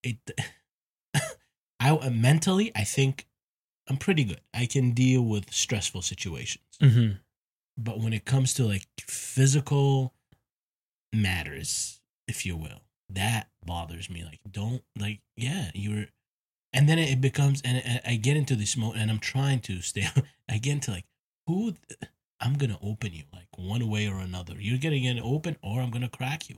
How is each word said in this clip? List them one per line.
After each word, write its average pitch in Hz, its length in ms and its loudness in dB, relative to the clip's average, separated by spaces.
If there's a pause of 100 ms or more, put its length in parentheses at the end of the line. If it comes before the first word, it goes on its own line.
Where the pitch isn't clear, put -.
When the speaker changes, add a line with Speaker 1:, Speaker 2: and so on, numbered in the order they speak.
Speaker 1:
it, 120 120 -4 (960)
<laughs> - 680 -6
I, 143 300 4
mentally, 160 640 4
I 107 80 0
think 135 420 0 (640)
I'm 139 60 0
pretty 160 260 2
good. 95 180 -2 (140)
I 123 120 0
can 127 260 2
deal 127 300 6
with 107 300 -2
stressful - 500 -2
situations. - 640 -8 (160)
Speaker 2:
Mm-hmm. 117 360 8 (600)
Speaker 1:
But 110 220 -6
when 110 140 -2
it 107 120 -4
comes 131 300 2
to, 135 100 0
like, 98 220 0 (140)
physical 135 1120 2 (960)
matters, 90 880 -2 (280)
if - 180 -6
you 90 100 -4
will, 80 260 -10 (280)
that 104 380 -2 (180)
bothers 85 420 -8
me. 85 160 -12
Like, 78 140 -16 (100)
don't, 104 340 -6 (140)
like, 104 220 -4 (180)
yeah, 123 380 -4
you're, 104 320 -4 (680)
and 143 160 6
then 165 120 6
it 135 200 2
becomes, 139 420 2
and 127 200 0 (240)
I, 120 60 0
I - 40 2
get 123 200 2
into 139 180 2
this 104 220 0
mo-, 113 200 -2
and 107 140 0
I'm 110 80 0
trying 135 440 0
to 92 200 -6
stay, - 240 -4 (220)
<laughs> - 200 -20
I 107 100 -2
get 127 160 -2
into, 135 180 -4
like, 90 140 -8 (420)
who, 196 240 0
th-, - 380 -16 (300)
I'm 127 140 2
gonna 135 280 0
open 104 320 -6
you, 80 80 -12 (100)
like, 87 140 -20 (100)
one 107 320 -4
way 107 200 0
or 95 100 -4
another. 90 400 -8
You're 104 200 -2
gonna 147 220 0
get 123 220 0
open 151 400 -2
or 110 180 -2
I'm 127 100 -2
gonna 120 200 -4
crack 135 400 -6
you. - 80 -16